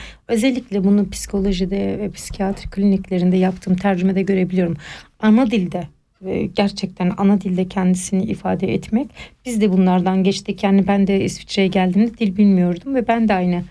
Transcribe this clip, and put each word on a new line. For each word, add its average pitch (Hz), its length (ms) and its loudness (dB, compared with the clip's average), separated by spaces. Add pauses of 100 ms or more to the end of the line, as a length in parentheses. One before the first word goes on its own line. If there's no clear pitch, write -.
(280)
özellikle 226 560 0
bunu 202 260 4
psikolojide 196 880 -2
ve 208 120 -6
psikiyatri - 580 -6
kliniklerinde 190 680 2
yaptığım 185 380 0
tercümede 190 460 0
görebiliyorum. 185 560 0 (420)
Ana 214 320 4
dilde, 175 360 -2 (380)
e, 190 200 -4
gerçekten 185 720 -2
ana 202 240 2
dilde 185 260 -2
kendisini 185 560 0
ifade 190 500 -2
etmek. 220 340 -2 (380)
Biz 226 160 -2
de 208 100 -4
bunlardan 185 520 2
geçtik. 196 400 -4
Yani 196 240 2
ben 196 200 2
de 196 160 0
İsviçre'ye - 440 -2
geldiğimde 190 500 0
dil 196 200 -2
bilmiyordum 190 580 2
ve 233 120 -2
ben 226 200 2
de 208 60 2
aynı 180 380 0